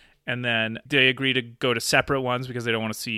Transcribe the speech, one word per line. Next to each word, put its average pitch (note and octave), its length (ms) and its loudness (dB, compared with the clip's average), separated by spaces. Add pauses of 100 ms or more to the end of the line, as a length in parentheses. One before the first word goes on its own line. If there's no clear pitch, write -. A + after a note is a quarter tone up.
(260)
And B2 180 -4
then A2+ 420 0
they C3 220 6
agree C3 240 2
to B2+ 100 0
go A#2+ 320 -2
to A2+ 60 -2
separate C#3 400 2
ones B2+ 260 -2
because A#2+ 180 -8
they A#2+ 80 0
don't A2+ 100 0
wanna A2 120 -4
see - 240 -8